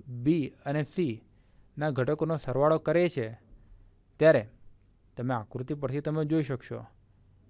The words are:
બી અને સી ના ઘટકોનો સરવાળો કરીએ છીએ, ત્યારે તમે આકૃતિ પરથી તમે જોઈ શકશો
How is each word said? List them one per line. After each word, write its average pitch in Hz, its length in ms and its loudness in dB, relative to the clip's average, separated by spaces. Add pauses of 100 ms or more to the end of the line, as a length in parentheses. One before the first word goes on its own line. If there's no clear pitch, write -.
(240)
બી 151 220 2 (200)
અને 147 180 0
સી 143 300 -2 (640)
ના 151 140 -2
ઘટકોનો 147 460 0
સરવાળો 143 420 2
કરીએ 170 300 2
છીએ, 113 200 -6 (920)
ત્યારે 151 240 8 (720)
તમે 127 200 -4
આકૃતિ 127 460 -8
પરથી 139 240 -4
તમે 156 200 -2
જોઈ 156 240 0
શકશો 117 300 -8 (720)